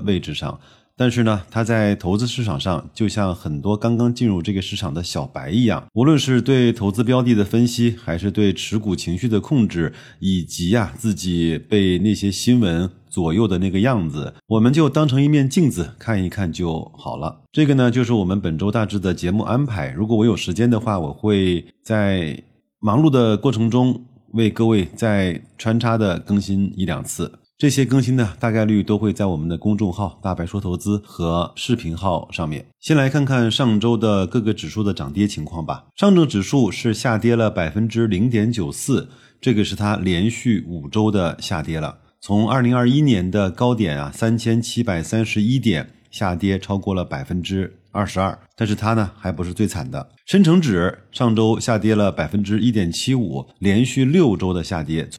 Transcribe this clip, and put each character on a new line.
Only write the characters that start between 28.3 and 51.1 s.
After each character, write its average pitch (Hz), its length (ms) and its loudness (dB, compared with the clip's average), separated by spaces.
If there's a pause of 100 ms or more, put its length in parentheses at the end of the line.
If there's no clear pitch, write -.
大 117 100 0
概 110 140 0
率 107 180 2
都 104 160 0
会 104 140 0
在 101 140 -2
我 90 100 -2
们 80 120 -4
的 85 80 -4
公 104 200 0
众 104 140 0
号 95 300 -6
“大 92 140 -4
白 - 100 -6
说 101 160 -6
投 90 160 -4
资” 104 300 -2
和 85 480 -2
视 - 220 -2
频 82 200 -6
号 90 360 -4
上 85 140 -6
面。 76 200 -8 (140)
先 156 160 0
来 135 120 4
看 143 160 0
看 123 240 2
上 110 300 2
周 117 180 2
的 101 300 0
各 120 140 -2
个 107 120 -2
指 - 160 -8
数 107 140 -4
的 101 100 0
涨 73 200 -8
跌 101 140 2
情 78 180 -6
况 80 200 -10
吧。 - 200 -8 (100)
上 202 220 4
证 165 100 6
指 98 160 -2
数 123 260 2
是 113 240 -2
下 113 240 0
跌 117 200 2
了 110 120 2
百 85 220 -2
分 110 180 -2
之 113 200 0
零 101 200 0
点 113 220 2
九 95 220 -4
四， 107 360 -2 (320)
这 127 140 0
个 104 80 2
是 98 140 -4
它 104 200 -2
连 92 320 0
续 113 380 -2
五 80 220 -10
周 107 240 2
的 87 280 -2
下 82 220 -6
跌 80 160 -6
了。 71 180 -8 (240)
从 104 300 0
二 131 100 2
零 123 160 4
二 123 140 4
一 143 100 2
年 101 300 2
的 101 180 2
高 123 240 0
点 95 240 0
啊， 71 160 -8
三 117 240 0
千 113 240 0
七 117 220 -4
百 95 180 -2
三 110 240 -2
十 107 160 -2
一 123 200 2
点， 92 280 0 (220)
下 92 240 -4
跌 98 240 0
超 98 180 -4
过 95 160 -4
了 90 120 -2
百 - 180 -8
分 90 180 -4
之 95 320 -4 (200)
二 101 120 -2
十 - 140 -6
二， 95 180 -2 (200)
但 113 100 -2
是 104 80 0
它 107 200 0
呢， 104 220 0
还 92 140 -6
不 85 140 -6
是 90 100 -6
最 107 120 0
惨 76 220 -6
的。 69 220 -10 (160)
深 202 160 4
成 175 180 6
指 92 380 0 (140)